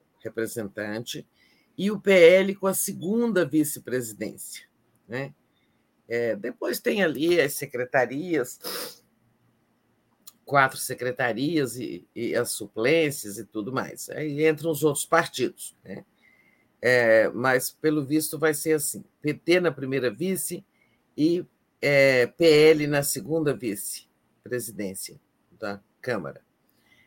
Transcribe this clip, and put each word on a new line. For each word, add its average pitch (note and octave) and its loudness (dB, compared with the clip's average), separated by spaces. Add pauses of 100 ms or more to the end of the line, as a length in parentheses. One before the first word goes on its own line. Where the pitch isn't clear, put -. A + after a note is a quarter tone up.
(200)
representante, A2 -8 (500)
e G3 -2
o G#3 -6
P G3+ 2
L F#3 8
com G3 -4
a F#3+ 0
segunda G3+ -2
vice-presidência, B2 -6 (440)
né? C3+ -10 (760)
É, A#2 -2
depois C4 -6
tem A3+ -2
ali E3 2
as C#3 0
secretarias, C3+ -2 (1800)
quatro C3+ 2
secretarias B2 -2
e, F#2+ -10
e G2+ -4
as A#2+ -2
suplências A#2+ -2
e A2 -12
tudo A2 -8
mais. A#2 -8
Aí D3+ -2
entram D#3 0
os D3+ -2
outros D3 0
partidos, - -2
né? - -14 (760)
É, A2+ 6
mas, B2 0
pelo D3+ -2
visto, D3+ -2
vai D#3 2
ser D#3 0
assim: - -4 (160)
P D3 -4
T E3+ 2
na E3+ 2
primeira C3 -4
vice F3+ -4 (520)
e, E3+ 0 (380)
é, C3+ 6
P - 0
L D#3 8
na C#3+ 0
segunda C#3+ -2
vice-presidência G#2 -10 (380)
da G2+ -10 (200)
Câmara. F2+ -6 (680)